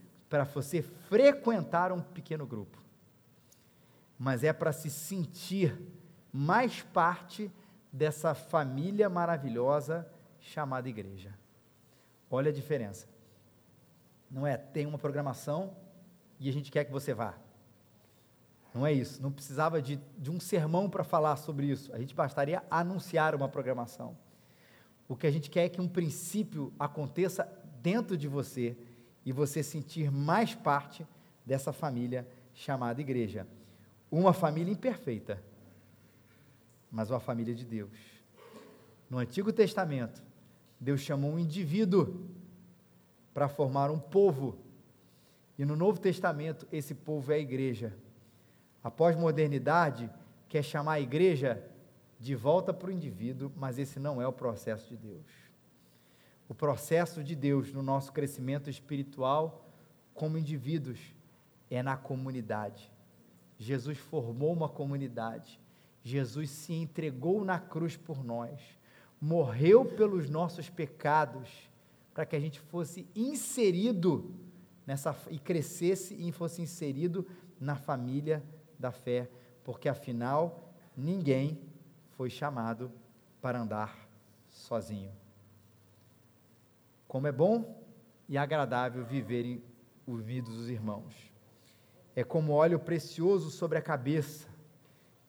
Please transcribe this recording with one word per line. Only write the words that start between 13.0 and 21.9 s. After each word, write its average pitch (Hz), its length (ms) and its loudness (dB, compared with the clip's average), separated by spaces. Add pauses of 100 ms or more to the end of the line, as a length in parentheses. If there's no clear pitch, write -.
Não 135 160 -4
é, 139 100 2
tem - 280 -4
uma 151 140 -4
programação 143 760 -4 (640)
e 135 100 -4
a 135 40 2
gente 139 180 -4
quer 147 140 2
que 139 80 -10
você 135 220 -2
vá. 104 200 -4 (1400)
Não 123 120 0
é 156 60 4
isso. 135 300 0
Não 135 100 -2
precisava 156 480 0
de, 139 180 -2 (200)
de 143 120 -6
um 175 80 -4
sermão 170 520 2
pra 190 140 -2
falar 151 320 4
sobre 143 300 -2
isso. - 280 -2